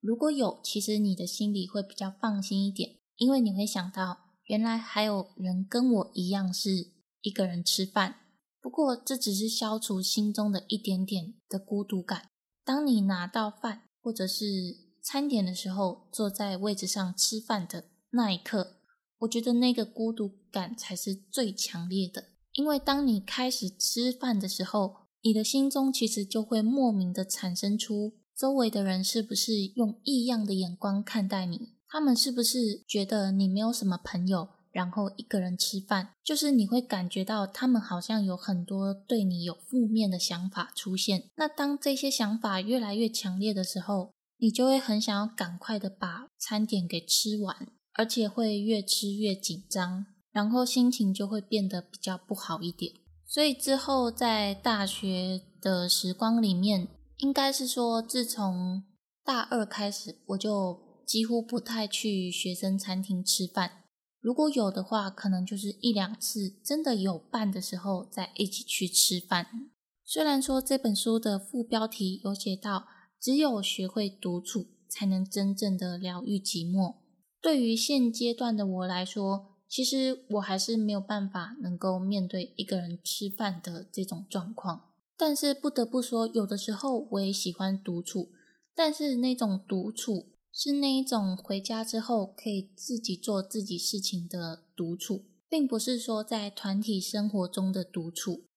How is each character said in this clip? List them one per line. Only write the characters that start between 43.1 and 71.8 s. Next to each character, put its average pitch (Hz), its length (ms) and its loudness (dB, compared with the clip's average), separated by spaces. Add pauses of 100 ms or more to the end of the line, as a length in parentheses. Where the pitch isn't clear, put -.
烈 208 160 0
的 185 120 0
时 185 160 -4
候， 190 320 -2 (260)
你 220 120 6
就 247 140 2
会 262 120 6
很 220 220 2
想 220 160 0
要 208 100 0
赶 180 320 -4
快 220 220 -4
的 190 100 -4
把 190 380 -8 (100)
餐 214 280 0
点 196 200 0
给 170 200 -2
吃 214 360 2
完， - 280 -6 (240)
而 226 120 2
且 226 220 0
会 214 320 0
越 214 220 2
吃 202 320 0
越 202 200 0
紧 190 360 -6
张， 185 380 -2 (240)
然 208 180 2
后 247 160 4
心 247 260 6
情 202 220 2
就 202 120 -2
会 208 140 -2
变 202 300 0
得 180 120 -4
比 - 200 -18
较 185 160 -4
不 - 180 -6
好 - 260 -6
一 170 80 -2
点。 - 220 -6 (340)
所 - 160 0
以 302 120 6
之 269 240 2
后 262 340 2
在 220 420 2
大 202 320 0
学 185 580 -2 (180)
的 180 260 2
时 180 260 2
光 226 280 2
里 202 120 4
面， 185 360 2 (280)
应 277 140 2
该 269 220 2
是 269 120 -2
说 233 360 2
自 233 240 0
从 190 580 -2 (400)
大 247 180 0
二 226 240 0
开 208 240 -2
始， - 280 -8 (100)
我 196 100 -2
就 190 720 -2
几 220 180 2
乎 233 160 0
不 233 160 -4
太 233 300 -4
去 196 420 -2
学 180 240 -4
生 190 240 0
餐 190 240 -2
厅 190 220 -2
吃 190 240 0
饭。 - 360 -4 (360)
如 240 140 0
果 302 160 4
有 240 200 2
的 190 140 -4
话， 202 260 -2
可 196 200 -4
能 185 160 2
就 208 100 -6
是 202 240 -6
一 240 140 2
两 202 260 -2
次 202 300 -4 (140)
真 311 200 -2
的 262 120 2
有 190 220 0
伴 214 320 -2
的 190 120 -2
时 185 160 -8
候 185 340 -2
再 185 240 -6
一 208 100 2
起 - 180 -8
去 - 240 -2
吃 175 340 4
饭。 208 480 -2 (340)
虽 - 180 -2
然 285 200 4
说 262 200 2
这 262 160 2
本 220 160 2
书 226 240 2
的 214 220 0
副 233 240 -4
标 220 240 0